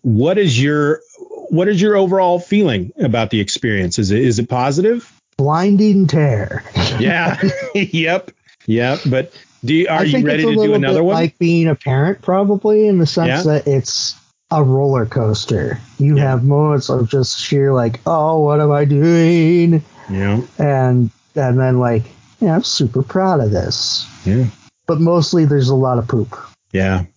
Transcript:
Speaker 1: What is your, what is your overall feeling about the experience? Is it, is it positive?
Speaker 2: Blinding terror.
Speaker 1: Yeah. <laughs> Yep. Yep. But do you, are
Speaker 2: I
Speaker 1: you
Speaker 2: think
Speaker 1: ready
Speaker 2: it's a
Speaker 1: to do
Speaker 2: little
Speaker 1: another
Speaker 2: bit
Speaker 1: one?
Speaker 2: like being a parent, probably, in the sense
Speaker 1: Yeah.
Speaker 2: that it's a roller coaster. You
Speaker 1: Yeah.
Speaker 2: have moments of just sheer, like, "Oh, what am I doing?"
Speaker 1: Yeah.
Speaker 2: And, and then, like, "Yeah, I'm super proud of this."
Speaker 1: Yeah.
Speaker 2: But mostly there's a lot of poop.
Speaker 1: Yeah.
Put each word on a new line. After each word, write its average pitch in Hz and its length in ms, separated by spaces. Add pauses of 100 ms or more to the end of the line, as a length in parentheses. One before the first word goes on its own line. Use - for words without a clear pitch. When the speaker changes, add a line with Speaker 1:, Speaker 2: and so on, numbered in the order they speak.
Speaker 1:
What 139 380
is 143 220
your, 147 400 (500)
what 180 180
is 196 140
your 208 120
overall 185 440
feeling 160 600
about 113 300
the 110 120
experience? 98 580
Is 101 140
it, 110 100
is 120 160
it 117 100
positive? 147 640 (240)
Speaker 2:
Blinding 190 720
terror. 139 580 (340)
Speaker 1:
Yeah. 170 400 (200)
<laughs> 480 160
Yep. 170 560 (340)
Yep. 120 400
But 131 340 (240)
do 135 120
you, 175 140
are 160 120
Speaker 2:
I - 40
Speaker 1:
you - 80
Speaker 2:
think 254 140
Speaker 1:
ready - 180
Speaker 2:
it's - 20
a 226 60
Speaker 1:
to - 20
do 220 60
Speaker 2:
little 214 160
Speaker 1:
another - 240
Speaker 2:
bit 170 40
Speaker 1:
one? 190 120
Speaker 2:
like 165 220
being 170 300
a 151 60
parent, 139 480
probably, 202 680
in 196 80
the 170 100
sense 165 380
Speaker 1:
Yeah. 151 80
Speaker 2:
that 147 140
it's - 480 (380)
a 156 100
roller 135 440
coaster. 110 760 (180)
You 143 180
Speaker 1:
Yeah. 139 140
Speaker 2:
have 127 140
moments 143 440
of 127 220
just 131 300
sheer, 139 340
like, 120 320
"Oh, 160 340
what 147 200
am 151 100
I 147 140
doing?" 165 1000 (260)
Speaker 1:
Yeah. 101 320 (160)
Speaker 2:
And, 127 540 (240)
and 131 240
then, 127 220
like, 117 240 (360)
"Yeah, 170 140
I'm 202 80
super 131 400
proud 185 380
of 110 100
this." - 560 (180)
Speaker 1:
Yeah. 117 220 (400)
Speaker 2:
But 160 140
mostly 165 460
there's 139 220
a 139 60
lot 127 240
of 117 80
poop. - 320 (340)
Speaker 1:
Yeah. 95 340 (100)